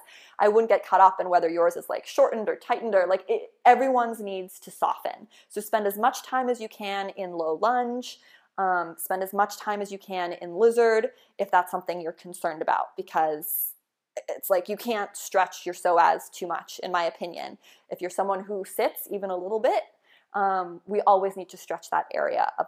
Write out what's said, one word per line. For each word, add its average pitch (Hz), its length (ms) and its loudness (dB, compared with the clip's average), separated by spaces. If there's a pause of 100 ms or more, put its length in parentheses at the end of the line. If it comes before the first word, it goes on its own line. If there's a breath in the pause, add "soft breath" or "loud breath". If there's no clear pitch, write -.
(380 loud breath)
I 208 100 6
wouldn't 226 200 4
get 196 160 4
caught 185 160 4
up 185 200 8
in 180 80 -4
whether 170 200 4
yours 170 280 2
is, 139 120 -8
like, - 180 -6
shortened 226 420 2
or 165 80 -2
tightened 226 380 -4
or, 185 120 4
like, 190 220 0
it, - 240 -4 (120)
everyone's 240 560 4
needs 190 400 -10
to - 100 -18
soften. - 580 -4 (200 soft breath)
So - 120 -10
spend 208 260 -2
as 202 100 -2
much 233 280 0
time 254 240 -2
as 240 120 -2
you 220 80 -10
can 196 420 -8
in 185 220 -8
low 160 280 -2
lunge. 247 580 -2 (400 soft breath)
Um, 180 400 -2
spend 190 240 -4
as 190 100 -6
much 208 260 0
time 208 220 -6
as 202 100 -8
you 196 80 -10
can 180 340 -6
in 175 240 -10
lizard 226 540 4 (280 soft breath)
if 196 120 -4
that's 180 200 2
something 180 300 -6
you're 165 120 -8
concerned 170 500 -8
about, - 340 -2
because 160 760 -4 (560)
it's - 220 -8
like 180 180 2
you 208 80 -4
can't 208 400 -6
stretch - 480 -2
your 175 100 -6
psoas 165 560 2
too - 160 -10
much, - 360 -10
in 180 100 -6
my 175 120 0
opinion. - 520 -8 (320 soft breath)
If - 140 -10
you're 180 80 -6
someone 196 340 -2
who 196 200 -8
sits - 460 -4
even 196 200 -6
a 180 60 -4
little 190 240 -4
bit, 330 240 2 (500 soft breath)
um, 185 500 -2
we 202 180 -4
always 196 320 6
need 185 160 -12
to 185 60 -18
stretch - 340 -10
that - 220 0
area - 460 0
of - 100 -2